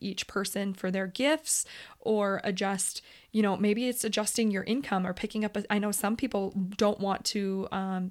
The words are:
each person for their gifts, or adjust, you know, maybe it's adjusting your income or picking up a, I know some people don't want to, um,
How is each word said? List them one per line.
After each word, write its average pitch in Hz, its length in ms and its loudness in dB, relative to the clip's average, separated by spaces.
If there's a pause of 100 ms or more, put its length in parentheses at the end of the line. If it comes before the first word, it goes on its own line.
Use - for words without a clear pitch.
each 190 260 -6
person 196 480 -2
for 190 160 -4
their 190 160 0
gifts, 285 580 0 (360)
or 202 420 2
adjust, 196 580 -2 (300)
you 214 120 2
know, 190 140 4
maybe 208 300 2
it's 247 160 -2
adjusting 214 480 2
your 190 140 0
income 202 420 0
or 185 80 -2
picking 214 300 -4
up 208 120 -2
a, 208 60 -2 (100)
I 208 60 4
know 208 140 0
some 208 240 0
people 202 340 -2 (260)
don't 208 220 4
want 196 280 -2
to, 190 440 -2
um, 190 400 -2